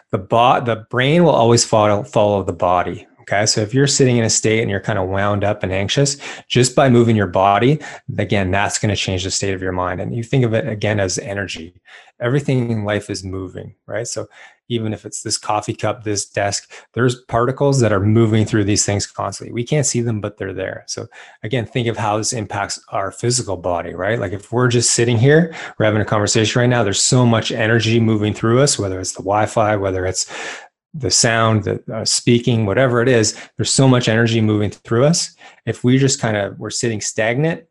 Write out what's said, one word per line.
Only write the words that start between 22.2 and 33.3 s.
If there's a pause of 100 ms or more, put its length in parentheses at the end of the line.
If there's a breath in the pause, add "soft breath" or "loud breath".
impacts
our
physical
body,
right?
Like
if
we're
just
sitting
here, (240 loud breath)
we're
having
a
conversation
right
now,
there's
so
much
energy
moving
through
us,
whether
it's
the
Wi-Fi,
whether
it's (640 loud breath)
the
sound,
the, (100)
uh,
speaking,
whatever
it
is, (200 loud breath)